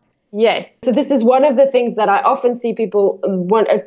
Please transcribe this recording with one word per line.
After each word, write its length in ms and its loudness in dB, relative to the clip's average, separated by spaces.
Yes. 500 -2
So 100 -2
this 180 0
is 140 0
one 180 4
of 140 2
the 100 6
things 280 -2
that 120 -2
I 140 0
often 340 0
see 180 -6
people, 500 -2
um, 260 -4
one, 200 2
a 180 0